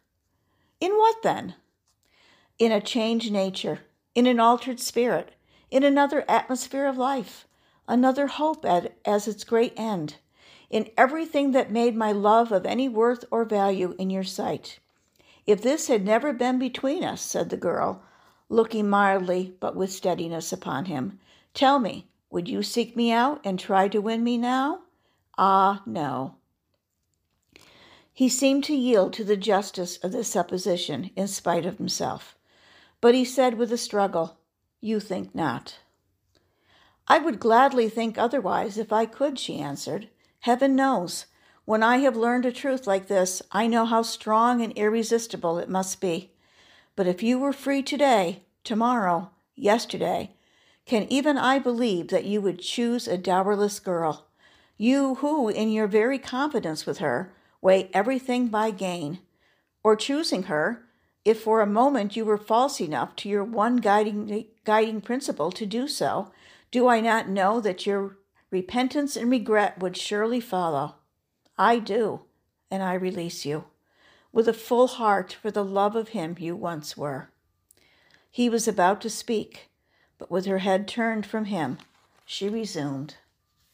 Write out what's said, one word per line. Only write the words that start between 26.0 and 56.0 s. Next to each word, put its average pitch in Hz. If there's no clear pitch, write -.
He 254
seemed 269
to 302
yield 240
to 220
the 208
justice 196
of 185
this 240
supposition 180
in 196
spite 170
of -
himself, -
but 240
he 254
said 254
with 226
a 240
struggle, 190
"You 214
think 190
not." 139
"I 294
would 285
gladly 240
think 226
otherwise 208
if 220
I 220
could," 269
she 160
answered. 147
Heaven 262
knows, 254
when 220
I 240
have 269
learned 240
a 247
truth 262
like 196
this, 185
I 214
know 226
how 226
strong 226
and 220
irresistible 220
it -
must 185
be. 180
But 185
if 180
you 247
were 277
free 277
today, 247
tomorrow, 214
yesterday, 185
can 214
even 277
I 262
believe 226
that 185
you 208
would 185
choose 240
a 185
dowerless 196
girl? 165
You 262
who, 285
in 220
your 214
very 226